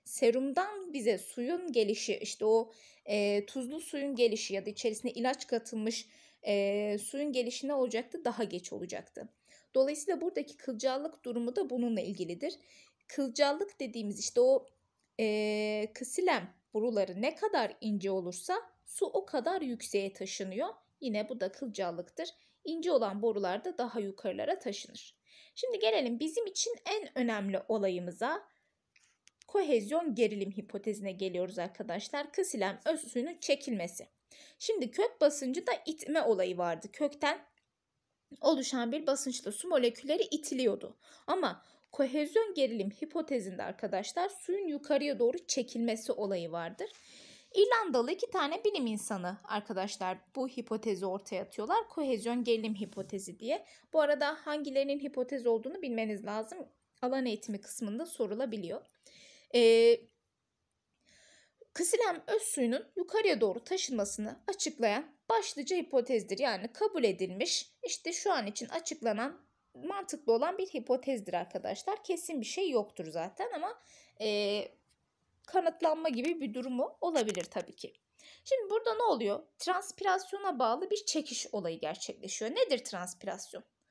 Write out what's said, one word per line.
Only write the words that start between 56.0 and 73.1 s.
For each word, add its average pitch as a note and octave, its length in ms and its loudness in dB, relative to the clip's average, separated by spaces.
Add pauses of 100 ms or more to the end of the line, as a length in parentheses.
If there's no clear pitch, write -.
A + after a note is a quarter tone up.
lazım. A3 340 -6 (440)
Alan B3+ 240 0
eğitimi G#3+ 340 -4
kısmında A3+ 460 -6
sorulabiliyor. G#3+ 760 -4 (720)
Ee, A#3 460 10 (1700)
ksilem F4 520 2
öz G#4+ 160 2
suyunun B3 440 0 (100)
yukarıya F#4 440 2
doğru A3 240 2
taşınmasını G#3+ 840 -2
açıklayan C#4 720 0 (100)
başlıca F#4 480 0
hipotezdir. B3 640 2
Yani A3 340 0
kabul G#4 320 2
edilmiş, F#3+ 680 0 (100)
işte - 300 -6
şu G4 200 0
an D4 140 0
için D4+ 220 -6
açıklanan, C#4+ 800 -4 (260)
mantıklı D#4 580 -2
olan D#4 260 2
bir F#4+ 80 -2
hipotezdir B3+ 680 -2
arkadaşlar. - 680 -4
Kesin E4+ 360 -4
bir A3 60 -4
şey F#4 240 -2
yoktur G#3 360 -2
zaten E3+ 480 -6